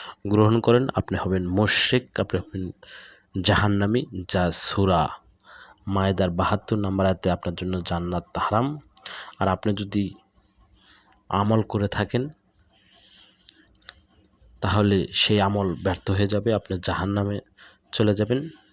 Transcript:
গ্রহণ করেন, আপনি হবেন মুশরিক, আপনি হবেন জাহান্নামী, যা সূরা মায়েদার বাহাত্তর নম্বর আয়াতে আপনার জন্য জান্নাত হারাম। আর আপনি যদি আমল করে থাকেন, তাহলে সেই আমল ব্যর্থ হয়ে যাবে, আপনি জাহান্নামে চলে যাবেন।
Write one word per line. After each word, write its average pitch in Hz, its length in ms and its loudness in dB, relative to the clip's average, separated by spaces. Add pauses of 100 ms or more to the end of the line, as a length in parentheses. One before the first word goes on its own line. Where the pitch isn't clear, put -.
(260)
গ্রহণ 107 340 4
করেন, 120 340 4
আপনি 95 240 -2
হবেন 92 300 -2
মুশরিক, 107 720 0
আপনি 95 200 -2
হবেন 92 300 -8 (720)
জাহান্নামী, 104 600 2 (280)
যা 90 200 2
সূরা 90 560 0 (800)
মায়েদার 95 440 2
বাহাত্তর 95 460 -2
নম্বর 95 300 0
আয়াতে 95 240 0
আপনার 87 240 -4
জন্য 92 280 -4
জান্নাত 87 420 -4 (140)
হারাম। 127 400 -2 (600)
আর 95 100 0
আপনি 98 260 0
যদি 101 400 -4 (1120)
আমল 107 340 2
করে 101 260 -2
থাকেন, 120 400 -2 (2250)
তাহলে 101 520 4
সেই - 280 2
আমল 98 420 0
ব্যর্থ 92 280 -2
হয়ে 101 160 2
যাবে, 104 280 0
আপনি 95 320 -4
জাহান্নামে 101 540 -2 (520)
চলে 104 220 4
যাবেন। 120 340 0 (240)